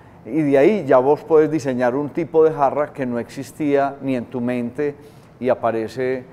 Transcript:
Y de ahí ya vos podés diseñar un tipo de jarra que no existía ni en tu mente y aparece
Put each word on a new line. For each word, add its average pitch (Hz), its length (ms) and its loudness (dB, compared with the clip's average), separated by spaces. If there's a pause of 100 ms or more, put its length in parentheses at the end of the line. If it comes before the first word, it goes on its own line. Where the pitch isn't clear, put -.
(260)
Y 143 160 -2
de 139 160 2
ahí 180 280 4
ya 131 120 6
vos 139 260 2
podés 156 260 4
diseñar 127 440 -2
un 143 160 -4
tipo 160 340 2
de 156 80 4
jarra 143 400 -2
que 135 140 -6
no 120 120 -4
existía 139 840 -4
ni 135 140 -2
en 117 100 -6
tu 127 140 -10
mente 123 540 -4 (440)
y 123 100 -2
aparece 123 840 -2